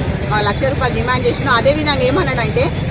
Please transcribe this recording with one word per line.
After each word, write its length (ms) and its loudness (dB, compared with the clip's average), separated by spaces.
ఆ 80 0
లక్ష 220 -2
రూపాయలు 320 0
డిమాండ్ 320 0
చేసిన 220 0
అదే 240 4
విధంగా 280 0
ఏమన్నాడంటే, 680 0